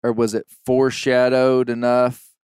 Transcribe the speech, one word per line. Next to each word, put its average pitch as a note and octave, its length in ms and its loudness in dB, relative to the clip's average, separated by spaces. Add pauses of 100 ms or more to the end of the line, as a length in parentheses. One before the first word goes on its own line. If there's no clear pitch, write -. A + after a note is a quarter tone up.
or A#2+ 100 -2
was A2+ 220 -2
it - 120 -6 (180)
foreshadowed B2+ 1040 0
enough? B2 600 -2 (140)